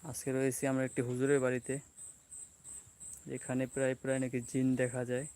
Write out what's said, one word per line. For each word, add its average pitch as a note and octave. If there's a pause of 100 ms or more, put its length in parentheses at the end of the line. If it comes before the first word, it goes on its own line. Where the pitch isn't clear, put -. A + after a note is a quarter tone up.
(100)
আজকে C3
রয়েছি C3
আমরা C3
একটি C3
হুজুরের C3+
বাড়িতে, B2+ (1600)
যেখানে B2+ (100)
প্রায় C3
প্রায় C3+
নাকি B2+ (120)
জিন C3 (160)
দেখা B2+
যায়। B2+